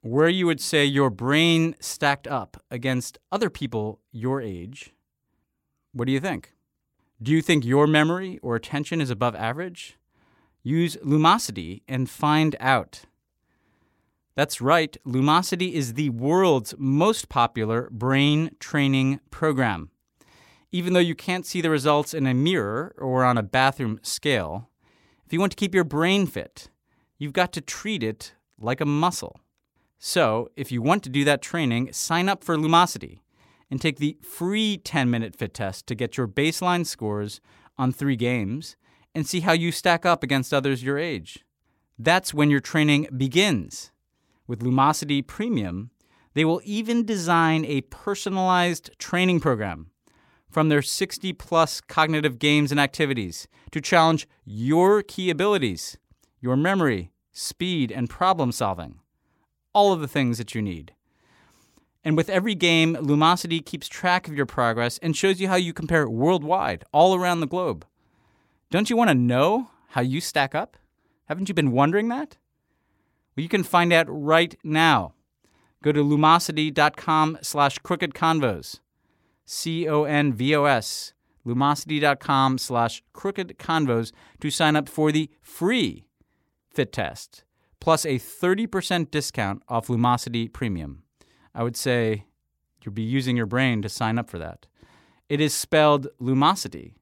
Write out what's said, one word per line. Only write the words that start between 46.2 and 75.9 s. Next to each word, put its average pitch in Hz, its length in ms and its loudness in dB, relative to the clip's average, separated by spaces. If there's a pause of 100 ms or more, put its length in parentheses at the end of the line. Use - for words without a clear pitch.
they 151 120 0
will 165 180 0
even 220 420 -2
design 165 600 2
a 139 160 -2
personalized 185 1160 -2
training 180 440 0
program 98 500 -4 (580)
from 156 200 2
their 147 120 4
sixty-plus - 1000 -2
cognitive 151 580 0
games 147 320 2
and 147 80 2
activities 135 680 -2 (240)
to 156 100 -6
challenge 160 460 4 (180)
your 165 580 4
key 185 260 -4
abilities, 160 680 -2 (440)
your 123 140 0
memory, 143 560 0 (200)
speed, 165 600 -4
and 117 180 -4
problem 170 420 0
solving. 87 480 -6 (720)
All 202 220 4
of 170 80 0
the 139 60 -6
things 123 320 0
that 117 160 -10
you 110 80 -2
need. 85 300 -8 (1120)
And 156 140 2
with 165 100 2
every 196 280 0
game, 165 400 4
Lumosity 160 680 2
keeps - 240 -12
track - 400 -2
of 151 80 -10
your 139 120 -2
progress 120 500 0
and 165 180 -2
shows 190 240 2
you 190 80 -2
how 185 80 2
you 175 180 0
compare 156 360 0
worldwide, 147 800 0
all 175 220 6
around 180 280 0
the 156 60 0
globe. 156 380 -4 (840)
Don't 202 180 0
you 233 80 2
want 226 120 4
to 147 60 6
know 135 540 2 (200)
how 123 120 -2
you 131 180 -2
stack 143 360 -2
up? 190 200 -6 (500)
Haven't 180 240 -6
you 196 40 -4
been 151 180 2
wondering 165 380 2
that? 285 280 -8 (1000)
Well, 143 60 -4
you 165 60 -8
can 196 140 2
find 170 300 4
out 165 160 6
right 156 540 2
now. 156 500 2 (720)
Go 147 80 2